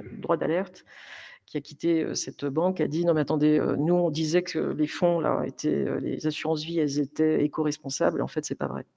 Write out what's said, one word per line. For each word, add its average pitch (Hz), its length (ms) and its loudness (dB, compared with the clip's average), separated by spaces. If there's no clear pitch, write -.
droit - 240 0
d'alerte, 165 480 -2
qui - 120 -6
a 143 40 -4
quitté, 160 420 0
euh, 151 100 -4
cette 143 320 -6
banque, 170 340 0
a 151 80 2
dit, « 156 180 -2
Non, 170 100 4
mais 151 60 2
attendez, 151 360 4
euh, - 180 2
nous, 165 200 2
on 175 160 2
disait 160 320 0
que 160 160 -4
les 151 260 0
fonds, 175 340 2
là, - 280 2
étaient, 143 360 0
euh, 139 160 -2
les - 280 -4
assurances 156 340 -2
vie, 170 160 -4
elles 147 220 2
étaient 156 440 2
éco-responsables. 151 760 0
En - 60 -2
fait, - 180 -6
c'est - 80 -4
pas 143 140 -4
vrai. » 139 180 -6